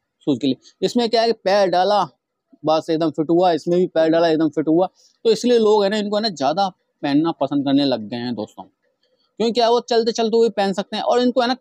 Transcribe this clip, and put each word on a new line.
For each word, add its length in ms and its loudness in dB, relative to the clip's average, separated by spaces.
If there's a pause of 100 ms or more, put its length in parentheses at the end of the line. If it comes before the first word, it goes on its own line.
(280)
शूज़ 120 0
के 80 -2
लिए। 380 -6
इसमें 240 -2
क्या 120 2
है 60 0
कि 60 0 (100)
पैर 240 2
डाला 360 2 (640)
बस 240 0
एकदम 200 0
फिट 200 -4
हुआ, 220 2
इसमें 280 -2
भी 80 2
पैर 220 0
डाला 180 2
एकदम 220 0
फिट 180 -4
हुआ। 200 2 (380)
तो 60 4
इसलिए 280 2
लोग 240 4
है 60 0
ना 80 -2
इनको 180 -4
है 60 0
ना 80 -4
ज़्यादा 380 -2 (360)
पहनना 280 0
पसंद 340 -4
करने 200 2
लग 240 -2
गए 80 -8
हैं 180 -6
दोस्तों, 280 -10
क्योंकि 880 -10
क्या 180 0
वो 120 2
चलते 300 0
चलते 260 -2
हुए 140 4
पहन 220 -2
सकते 240 -8
हैं। 60 -6
और 180 0
इनको 200 0
है 60 0
ना 140 -2